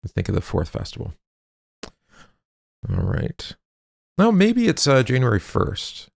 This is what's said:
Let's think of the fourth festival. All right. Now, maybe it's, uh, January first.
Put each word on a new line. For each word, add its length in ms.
Let's 120
think 160
of 40
the 60
fourth 300
festival. 420
All 160
right. 500
Now, 140
maybe 360
it's, 200
uh, 160
January 360
first. 760